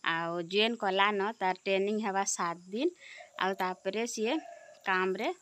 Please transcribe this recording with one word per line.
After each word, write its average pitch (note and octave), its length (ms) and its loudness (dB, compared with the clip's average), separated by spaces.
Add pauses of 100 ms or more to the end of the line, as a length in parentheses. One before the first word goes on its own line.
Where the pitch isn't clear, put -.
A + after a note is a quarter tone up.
ଆଉ E3 380 0
ଜଏନ୍ G#3+ 340 2
କଲା G3 340 4
ନ, G3+ 120 0 (100)
ତାର F#3 300 0
ଟ୍ରେନିଂ G3 380 2
ହେବା G3 240 0
ସାତ F3 340 -2 (120)
ଦିନ, B3+ 180 0 (500)
ଆଉ F#3+ 160 2
ତାପରେ F#3+ 520 -2
ସିଏ A#3 280 -2 (500)
କାମରେ F#3+ 440 0 (140)